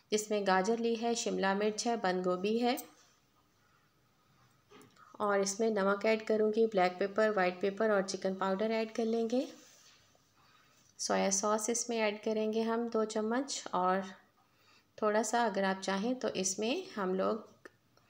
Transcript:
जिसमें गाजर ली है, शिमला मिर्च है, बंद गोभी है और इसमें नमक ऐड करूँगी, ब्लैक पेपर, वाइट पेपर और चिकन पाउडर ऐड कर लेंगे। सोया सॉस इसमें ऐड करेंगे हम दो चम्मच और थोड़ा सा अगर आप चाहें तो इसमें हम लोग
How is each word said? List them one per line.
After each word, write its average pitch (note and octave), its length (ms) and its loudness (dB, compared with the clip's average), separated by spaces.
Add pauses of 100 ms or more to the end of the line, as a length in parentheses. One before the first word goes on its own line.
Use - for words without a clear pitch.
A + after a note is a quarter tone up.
(120)
जिसमें G#3 360 0
गाजर F#3+ 320 4
ली A#3 160 0
है, A#3 200 -2
शिमला G3 400 0
मिर्च G#3+ 320 0
है, A#3 100 0
बंद F#3 260 0
गोभी F#3 360 0
है B3 180 2 (2500)
और G3+ 220 2
इसमें A3 300 0
नमक G3+ 340 2
ऐड A3 200 2
करूँगी, G#3+ 400 2
ब्लैक F3+ 340 4
पेपर, G3+ 300 2
वाइट F3+ 320 0
पेपर G3+ 300 0
और G3 100 4
चिकन F#3+ 340 -4
पाउडर F#3+ 360 0
ऐड A3 200 -2
कर A3+ 140 -2
लेंगे। A3+ 420 0 (1500)
सोया F#3+ 300 2
सॉस G#3+ 400 0
इसमें A#3 280 -2
ऐड G#3+ 260 -2
करेंगे A3 380 -2
हम A3+ 280 -2
दो A3 160 0
चम्मच A3+ 580 -4 (100)
और F#3 300 2 (960)
थोड़ा G#3+ 220 2
सा A#3+ 220 2
अगर G3 180 0
आप F#3+ 160 0
चाहें G3+ 400 -2
तो G#3+ 100 -2
इसमें A3 640 -2
हम F#3+ 200 -2
लोग G#3 340 -2 (600)